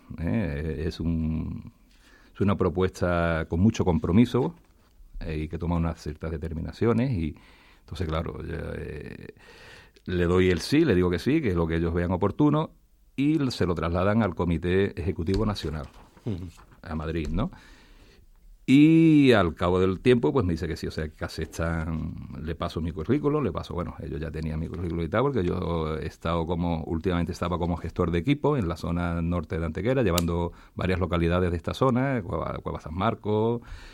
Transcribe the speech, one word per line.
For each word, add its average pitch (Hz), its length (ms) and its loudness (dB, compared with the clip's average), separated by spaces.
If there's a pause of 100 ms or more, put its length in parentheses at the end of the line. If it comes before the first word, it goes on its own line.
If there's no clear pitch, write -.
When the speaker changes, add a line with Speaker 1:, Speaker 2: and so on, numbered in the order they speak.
(200)
Speaker 1:
¿eh? 80 680 -2
Es 80 140 -4
un, 80 720 -4 (580)
es - 100 -6
una 98 140 4
propuesta 87 960 0
con 82 100 0
mucho 107 240 4
compromiso, 117 680 2 (680)
eh, 82 140 -6
y 78 120 -4
que 82 100 -8
toma 85 200 -2
unas 82 220 -2
ciertas 78 300 -8
determinaciones, 82 840 -2
y 82 240 -2 (440)
entonces, - 280 -8
claro, 80 380 -4
ya, - 140 -8 (160)
eh, - 540 -12 (760)
le 87 200 2
doy 92 240 6
el 87 120 4
sí, 156 240 4
le 110 100 4
digo 90 160 4
que 90 80 -2
sí, 147 200 2
que 131 100 0
es 87 60 0
lo 85 120 4
que 80 80 0
ellos 85 180 0
vean 87 180 0
oportuno, 143 600 2 (440)
y 151 220 2 (140)
se - 160 -2
lo 87 80 0
trasladan 90 480 2
al 90 100 0
Comité 87 640 2
Ejecutivo 95 460 0
Nacional, 76 420 -4 (380)
Speaker 2:
Ujú. 92 220 -6 (340)
Speaker 1:
a 80 140 -10
Madrid, 78 340 -4
¿no? 101 220 -2 (1120)
Y 151 680 8
al 87 220 4
cabo 92 240 2
del 92 200 2
tiempo, 123 320 4
pues, 127 140 0
me 87 80 0
dice 78 140 -4
que 78 100 -4
sí, - 80 -8
o 80 60 -6
sea, 78 140 -6
que 78 100 -12
casi - 260 -8
están, 80 720 -4 (300)
le 82 100 -6
paso 85 280 -6
mi 82 100 -4
currículum, 143 520 0
le 104 80 0
paso, - 220 -6
bueno, 82 260 -6
ellos 76 220 -8
ya 76 100 -6
tenían 78 280 -4
mi 82 80 -4
currículum 85 380 -4
y 78 40 -6
tal, 107 140 0
porque 131 200 0
yo 85 540 -2
he 73 80 -8
estado 82 400 -4
como, 85 380 -2
últimamente 85 480 -2
estaba 87 280 -4
como 85 180 0
gestor 85 340 -2
de 87 80 2
equipo 143 380 0
en 98 100 -2
la 78 100 -4
zona 85 460 -2
norte 85 360 -2
de 82 60 -2
Antequera, 95 380 -2
llevando 85 500 2 (220)
varias 90 240 -2
localidades 85 520 2
de 90 60 -2
esta 85 160 -4
zona, 131 500 0
Cueva, 76 400 -6
Cueva 78 160 -8
San 76 140 -12
Marcos, 107 680 -2 (320)